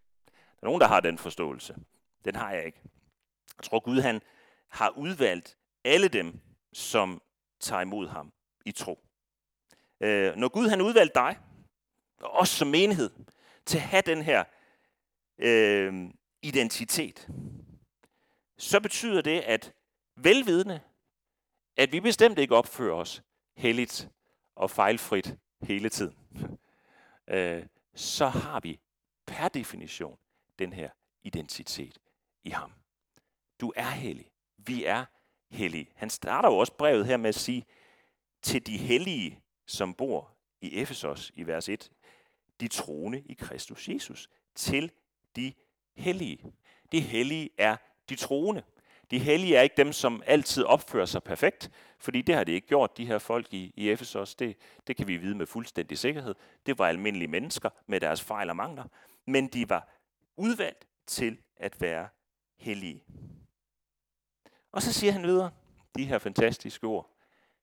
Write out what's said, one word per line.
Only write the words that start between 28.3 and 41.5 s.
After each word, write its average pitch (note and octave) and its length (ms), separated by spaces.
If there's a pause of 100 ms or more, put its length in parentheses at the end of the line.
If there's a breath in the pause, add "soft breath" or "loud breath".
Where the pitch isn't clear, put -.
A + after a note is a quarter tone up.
vi E2 200 (460)
per D#3 220
definition F2+ 680 (420)
den F2+ 140
her E2 160 (340)
identitet D2+ 760 (440)
i D#2+ 60
ham. - 220 (880)
Du A#2+ 160
er A#2+ 140
hellig. B2+ 420 (260)
Vi B2 280
er A2 200 (440)
hellige. E2 460
Han G#2+ 140
starter E3+ 400
jo G#2+ 80
også A2+ 160
brevet C3+ 320
her B2+ 120
med A2 120
at G#2+ 60
sige, A#2+ 300 (760 soft breath)
"Til - 260
de A2 100
hellige, C3 640 (240)
som F#2 280
bor A2+ 440 (240)
i D#2 140
Efesos," D#2 600
i F2 80
vers E2 260